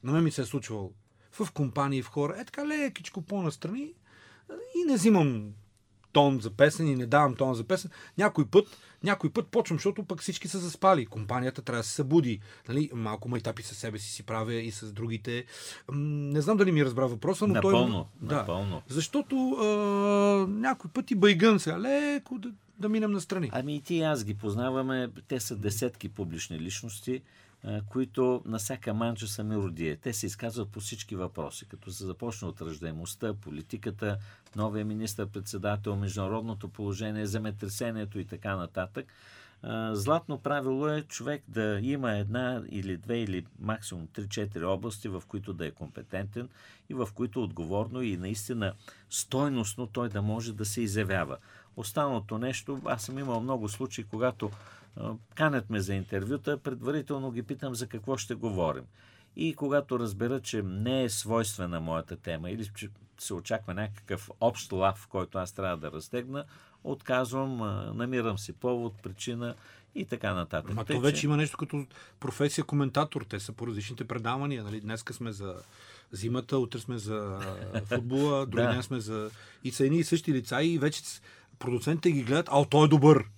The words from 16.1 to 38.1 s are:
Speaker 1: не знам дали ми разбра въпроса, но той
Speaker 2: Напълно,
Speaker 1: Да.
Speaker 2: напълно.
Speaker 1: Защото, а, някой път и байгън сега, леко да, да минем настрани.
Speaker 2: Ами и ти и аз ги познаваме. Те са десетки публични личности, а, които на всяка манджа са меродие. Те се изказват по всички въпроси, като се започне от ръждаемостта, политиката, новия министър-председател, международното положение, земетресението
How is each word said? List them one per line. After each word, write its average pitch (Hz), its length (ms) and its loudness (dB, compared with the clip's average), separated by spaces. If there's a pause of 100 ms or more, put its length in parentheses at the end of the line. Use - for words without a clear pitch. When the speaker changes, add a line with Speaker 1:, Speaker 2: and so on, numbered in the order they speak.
Speaker 1:
не 151 80 4
знам 185 160 4
дали 190 160 8
ми 151 120 8
разбра 131 220 4
въпроса, 120 400 0
но 104 140 6
той - 120 8
Speaker 2:
Напълно, 117 360 4 (120)
Speaker 1:
Да. 143 160 0
Speaker 2:
напълно. 98 520 0
Speaker 1:
Защото, 262 640 0
а, 226 140 2 (840)
някой 214 420 0
път - 200 -2
и 254 40 4
байгън 202 460 8
сега, 165 200 -2
леко 277 580 0
да, 226 120 -8 (280)
да 208 100 -2
минем 214 240 2
настрани. 170 400 -2
Speaker 2:
Ами 139 240 -2
и 147 60 -4
ти 170 120 -2
и 165 80 4
аз 151 220 2
ги 104 100 -2
познаваме. 127 720 0 (200)
Те 131 120 0
са 120 160 -6
десетки 104 520 -2
публични 82 520 -6
личности, 107 640 -6 (420)
а, 107 180 -4
които 127 640 0
на 110 140 -4
всяка 117 360 -4
манджа 110 340 -2
са 104 160 -6
меродие. 85 520 -2
Те 120 160 -6
се 123 140 -4
изказват 113 420 -6
по 104 120 -12
всички 104 360 -8
въпроси, 90 520 -6
като - 240 -14
се 92 120 -10
започне 98 440 -6
от 78 140 -10
ръждаемостта, 82 720 -6
политиката, 104 840 -6 (380)
новия 107 280 -2
министър-председател, 104 1120 -4
международното 101 720 -4
положение, 107 580 -4
земетресението 107 920 -4